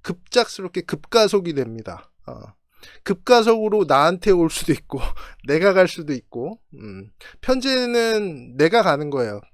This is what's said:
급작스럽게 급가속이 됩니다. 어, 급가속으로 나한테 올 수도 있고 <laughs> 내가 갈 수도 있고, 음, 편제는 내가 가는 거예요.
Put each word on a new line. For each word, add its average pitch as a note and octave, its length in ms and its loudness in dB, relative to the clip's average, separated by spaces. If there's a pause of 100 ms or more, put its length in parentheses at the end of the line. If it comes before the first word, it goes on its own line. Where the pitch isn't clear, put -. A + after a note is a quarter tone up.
급작스럽게 F#3+ 800 -4
급가속이 F#3+ 720 0
됩니다. A2 560 -8 (160)
어, B2+ 80 -14 (720)
급가속으로 G#3+ 840 2
나한테 E3+ 440 2
올 E3+ 200 4
수도 - 220 -2
있고 - 260 -8
<laughs> - 480 -8
내가 E3 260 2
갈 F#3 160 6
수도 D3+ 240 -8
있고, C3 480 -10 (140)
음, G2+ 360 -18 (300)
편제는 A3+ 1160 -2
내가 E3 260 4
가는 D3 280 0
거예요. A2+ 300 -4 (140)